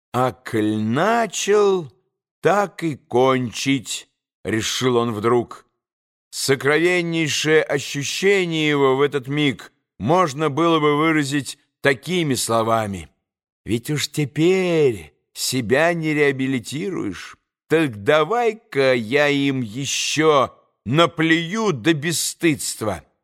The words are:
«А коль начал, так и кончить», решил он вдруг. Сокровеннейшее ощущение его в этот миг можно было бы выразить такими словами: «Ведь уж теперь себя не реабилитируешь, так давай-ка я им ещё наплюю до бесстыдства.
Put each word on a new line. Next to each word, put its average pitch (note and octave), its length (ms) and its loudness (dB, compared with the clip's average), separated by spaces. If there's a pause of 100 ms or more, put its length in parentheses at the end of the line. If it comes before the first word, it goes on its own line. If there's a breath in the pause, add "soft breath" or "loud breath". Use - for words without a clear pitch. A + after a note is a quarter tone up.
(140)
«А B2 180 0
коль G#2+ 460 -2
начал, F#3+ 1120 0 (500)
так F#3+ 420 0
и D#3 120 -4
кончить», B2+ 1120 0 (360)
решил A2+ 540 0
он A#2 160 0
вдруг. A2+ 520 0 (640)
Сокровеннейшее D#3 1300 0
ощущение D#3+ 1040 -2
его C#3 300 2
в C#3 40 0
этот C#3 260 -2
миг C#3+ 440 -2 (260)
можно D#3 520 0
было D#3+ 300 2
бы D3 180 2
выразить D3 600 0 (240)
такими D3 540 0
словами: A2 760 -2 (560)
«Ведь A#2 240 -4
уж C#3+ 200 -4
теперь D#3 1040 0 (200)
себя C3 600 0
не D#3 200 -2
реабилитируешь, C3+ 1200 -2 (320)
так C#3 360 0
давай-ка D#3 920 0
я B2+ 340 2
им C#3 340 0
ещё C3+ 920 0 (300)
наплюю E3 840 0
до C#3+ 220 0
бесстыдства. C#3+ 1080 -4 (200)